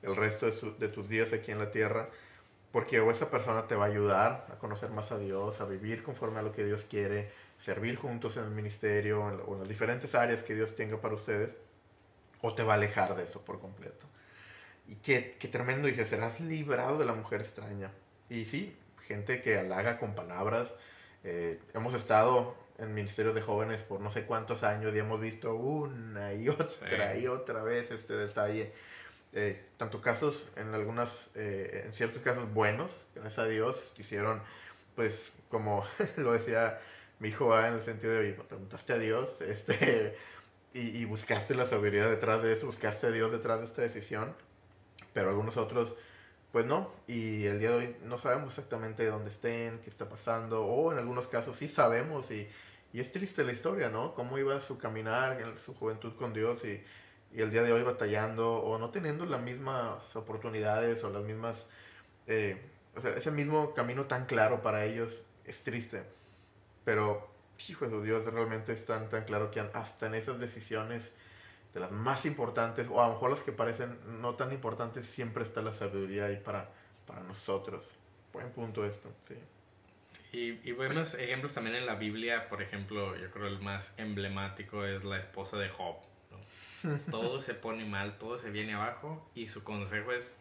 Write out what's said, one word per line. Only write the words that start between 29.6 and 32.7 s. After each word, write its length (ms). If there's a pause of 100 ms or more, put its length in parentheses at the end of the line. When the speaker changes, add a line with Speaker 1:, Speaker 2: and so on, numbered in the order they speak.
Speaker 1:
tanto 240
casos, 560
en 180
algunas, 600
eh, 520
en 60
ciertos 300
casos 320
buenos, 520 (100)